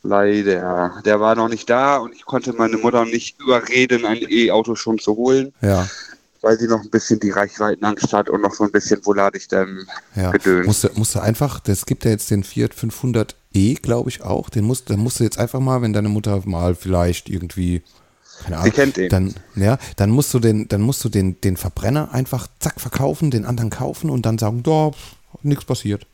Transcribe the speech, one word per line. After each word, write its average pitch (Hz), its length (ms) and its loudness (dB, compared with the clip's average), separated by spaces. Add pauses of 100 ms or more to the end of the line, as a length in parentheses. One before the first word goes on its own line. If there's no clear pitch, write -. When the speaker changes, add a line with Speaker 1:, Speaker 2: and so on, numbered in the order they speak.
Speaker 1:
Leider. 98 1000 0
Der 104 160 4
war 110 160 4
noch 113 120 0
nicht 113 220 -6
da 139 280 2
und 117 160 -8
ich - 100 -20
konnte 127 280 -4
meine 113 240 0
Mutter 117 280 2
nicht 117 360 -6
überreden, 123 640 2
ein 113 140 0 (100)
E-Auto 110 460 2
schon 113 240 -2
zu 107 180 0
holen. 131 360 2 (100)
Speaker 2:
Ja. 95 260 2 (540)
Speaker 1:
Weil 110 160 4
sie 113 100 0
noch 110 140 2
ein 107 80 -14
bisschen 110 300 2
die 101 100 0
Reichweitenangst 101 840 -2
hat 104 160 2
und 104 140 0
noch 101 100 2
so 104 120 0
ein 101 80 -2
bisschen, 101 320 2
wo 101 100 2
lade 98 240 2
ich - 100 -16
denn 95 380 -2 (280)
Speaker 2:
Ja. 92 180 0
Speaker 1:
Gedöns. 90 340 4
Speaker 2:
Musst 104 180 2
du, 98 100 2
musst 110 200 -2
du 95 60 -2
einfach, 117 400 0
das - 260 -2
gibt - 180 -4
ja 117 60 4
jetzt 107 200 -2
den 101 140 0
Fiat 117 300 -4
fünfhundert 117 600 -4 (180)
E, 98 200 4
glaub 120 340 -2
ich, - 140 -10
auch. - 280 -4
Den 107 140 -2
musst, 127 240 -2
den 104 120 0
musst 123 200 -2
du 117 40 4
jetzt - 140 -2
einfach 120 220 -2
mal, 131 220 0
wenn 110 100 0
deine 104 160 0
Mutter 104 360 0
mal 87 300 0
vielleicht 87 540 0
irgendwie, 87 540 -4 (600)
keine 82 140 -8
Speaker 1:
Sie 80 40 -6
Speaker 2:
Ahnung, 104 120 4
Speaker 1:
kennt 139 260 2
ihn. 95 100 0
Speaker 2:
dann, 95 260 2 (200)
ja, 104 240 2 (180)
dann 101 140 2
musst 135 240 2
du 123 60 2
den, 107 280 2
dann 101 140 0
musst 131 220 0
du 120 40 -2
den, 95 320 0
den 95 160 0
Verbrenner 120 560 -4
einfach 127 360 -4 (100)
zack - 220 -6
verkaufen, 147 500 -2
den 110 140 -2
anderen 117 260 -4
kaufen 143 400 -6
und 123 160 -2
dann 110 120 0
sagen, 117 240 -2
"Da, 156 280 2 (520)
nix 147 220 0
passiert." 104 500 -4